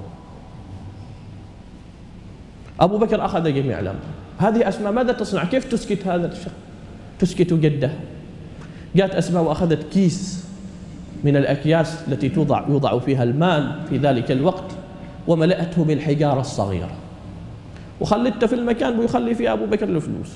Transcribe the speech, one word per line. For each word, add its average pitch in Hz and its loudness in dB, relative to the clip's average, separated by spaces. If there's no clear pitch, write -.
أبو 175 6
بكر 214 2
أخذ 165 2
جميع 135 0
الأمر. 98 -4
هذه 214 4
أسماء 202 -2
ماذا 247 2
تصنع؟ 196 -2
كيف 254 0
تسكت 208 -2
هذا 175 0
الشخص؟ - -10
تسكت 170 4
جده. 147 4
جاءت 190 6
أسماء 170 2
وأخذت 156 2
كيس - 2
من 143 4
الأكياس 156 2
التي 135 0
توضع، 135 2
يوضع 123 4
فيها 131 2
المال 147 2
في 135 0
ذلك 123 2
الوقت، 151 0
وملأته 170 4
بالحجارة 147 2
الصغيرة، 98 -2
وخلته 226 2
في 247 0
المكان 240 2
بيخلي 233 2
فيه 226 2
أبو 220 0
بكر 208 0
الفلوس. 147 -2